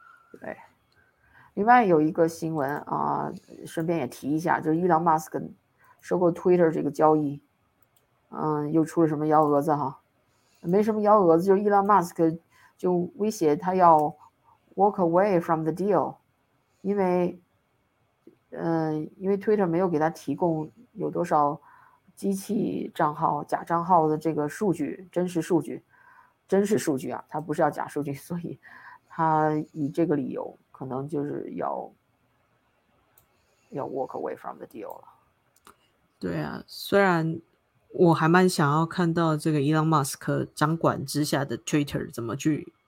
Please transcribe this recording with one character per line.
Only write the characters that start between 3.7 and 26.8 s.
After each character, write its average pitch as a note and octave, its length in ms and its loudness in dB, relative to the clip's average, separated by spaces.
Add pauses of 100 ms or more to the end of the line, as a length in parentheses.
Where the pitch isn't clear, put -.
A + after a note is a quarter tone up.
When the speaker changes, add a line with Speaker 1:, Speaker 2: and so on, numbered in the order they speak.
Speaker 1:
便 E3+ 140 0
也 B2+ 80 -2
提 C3 240 -8
一 D#3 80 0
下， D#3+ 220 0
就 D#3 100 -2
是 D#3+ 60 2
伊 F3+ 100 -2
朗 E3 160 2
马 D#3+ 160 2
斯 - 100 -8
克 - 140 -8 (580)
收 - 160 -2
购 F3 140 4
Twitter F3 400 4
这 D3+ 100 -2
个 D3 100 -2
交 D#3 260 4
易， C#3+ 260 -4 (880)
嗯， D3 420 -4
又 D#3+ 120 4
出 E3 180 0
了 D#3 60 4
什 D3+ 100 -2
么 D3+ 80 -2
幺 D#3 180 6
蛾 D3 160 4
子 D3 140 0
哈？ - 260 -4 (600)
没 F#3 180 2
什 G#3+ 140 0
么 G#3+ 80 -2
幺 G#3 180 6
蛾 E3 160 6
子， E3+ 80 0
就 G3 120 6
是 G3+ 40 0
伊 G#3 80 0
朗 G3+ 160 4
马 G3+ 160 6
斯 E3+ 140 -6
克 E3 240 0 (400)
就 F3+ 380 -2
威 G#3 120 -2
胁 G#3 280 0
他 F3+ 180 -4
要 E3+ 240 8 (760)
walk G3 240 2
away F3+ 400 4
from D#3+ 240 -2
the D#3 80 -2
deal， E3+ 440 0 (640)
因 G3 140 -4
为， F3+ 440 0 (1120)
嗯， D#3+ 680 -4
因 F#3+ 120 -6
为 G3+ 80 0
Twitter G3+ 300 0
没 E3 120 0
有 F#3+ 100 0
给 D#3+ 100 0
他 D#3 100 2
提 C#3+ 280 -6
供 D#3+ 340 -2 (220)
有 D#3 180 -6
多 E3 140 -4
少 D#3 360 0 (540)
机 G3 180 -4
器 - 600 -6
账 D3+ 180 0
号、 D3+ 300 -2
假 - 220 -6
账 E3+ 200 -2
号 E3+ 220 4
的 D#3 100 2
这 D#3 160 -4
个 D3+ 160 -2
数 F#3 240 -2
据， D#3 380 -6
真 F3+ 180 -2
实 F3 140 -4
数 E3 180 0
据， - 220 -10 (640)
真 G3 180 2
实 G3+ 140 0
数 D3 180 -2